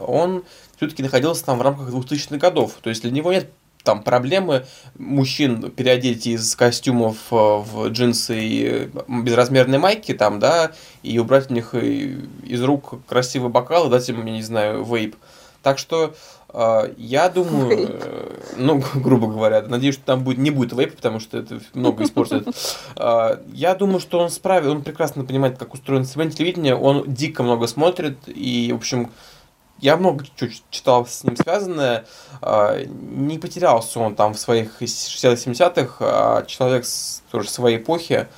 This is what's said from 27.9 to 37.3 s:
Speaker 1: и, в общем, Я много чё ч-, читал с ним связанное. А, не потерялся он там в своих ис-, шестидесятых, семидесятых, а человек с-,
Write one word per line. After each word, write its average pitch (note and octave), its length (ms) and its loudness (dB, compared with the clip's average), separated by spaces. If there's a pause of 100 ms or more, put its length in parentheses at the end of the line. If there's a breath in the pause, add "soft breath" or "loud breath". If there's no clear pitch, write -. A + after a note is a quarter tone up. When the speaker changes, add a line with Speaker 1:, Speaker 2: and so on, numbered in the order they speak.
Speaker 1:
и, A#2+ 460 -4
в A#2+ 40 -2
общем, A#2 360 -4 (680 loud breath)
Я C#3+ 160 6
много D#3+ 280 2 (120)
чё A#2+ 120 -4
ч-, - 220 -18
читал B2 360 2
с - 180 -14
ним B2 120 -12
связанное. D#3 680 -2 (380 loud breath)
А, G#2 420 2
не D3 540 -6
потерялся D3 640 0
он G#2+ 160 -2
там G#2+ 180 2
в G#2+ 40 -10
своих A2+ 440 -2
ис-, - 260 -6
шестидесятых, A#2+ 320 2
семидесятых, C3+ 600 0
а A2 460 2
человек B2+ 380 0
с-, - 460 -10